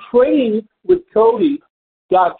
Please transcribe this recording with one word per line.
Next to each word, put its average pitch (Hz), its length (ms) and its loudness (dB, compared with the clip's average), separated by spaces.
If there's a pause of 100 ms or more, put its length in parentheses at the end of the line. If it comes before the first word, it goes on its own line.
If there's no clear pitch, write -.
(120)
Trading 247 560 0 (180)
with 359 140 0 (140)
Cody 220 460 0 (520)
dot 185 280 0